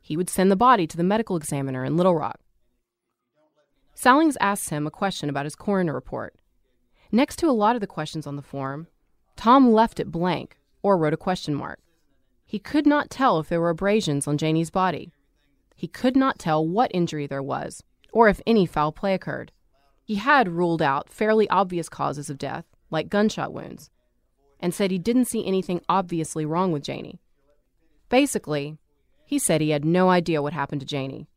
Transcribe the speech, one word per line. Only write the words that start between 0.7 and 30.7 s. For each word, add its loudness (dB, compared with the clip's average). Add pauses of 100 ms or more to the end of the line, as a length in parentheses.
to -10
the 0
medical 0
examiner -6
in -2
Little 4
Rock. -6 (1500)
Sallings 4
asks -2
him -4
a -6
question -4
about -4
his -10
coroner -2
report. -10 (760)
Next 2
to 2
a 4
lot 2
of -4
the -6
questions -8
on -10
the -10
form, -8 (500)
Tom 6
left 2
it -6
blank -4 (240)
or 4
wrote 2
a -4
question -4
mark. -10 (680)
He -8
could -2
not 2
tell 2
if -4
there 0
were 2
abrasions 0
on 0
Janie's 0
body. -4 (640)
He -10
could 0
not 2
tell 0
what 0
injury -2
there -6
was -8 (300)
or 6
if 2
any 4
foul -2
play -2
occurred. -8 (500)
He -6
had 4
ruled 0
out -2
fairly 2
obvious 0
causes -6
of -10
death, -8 (260)
like -4
gunshot 0
wounds, -16 (680)
and -4
said 0
he -2
didn't 2
see -6
anything -2
obviously -2
wrong 0
with -4
Janie. -12 (880)
Basically, 0 (480)
he -4
said 2
he 0
had 0
no 4
idea 2
what -4
happened -6